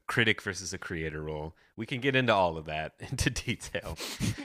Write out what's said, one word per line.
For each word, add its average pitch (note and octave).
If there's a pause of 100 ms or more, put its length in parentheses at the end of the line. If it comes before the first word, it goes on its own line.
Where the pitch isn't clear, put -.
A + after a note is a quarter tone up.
critic A2
versus F#2
a F#2
creator D#2+
role? D#2 (220)
We A2+
can B2
get C3+
into B2+
all F2
of D#2
that D#2
<laughs> -
into -
detail. - (460)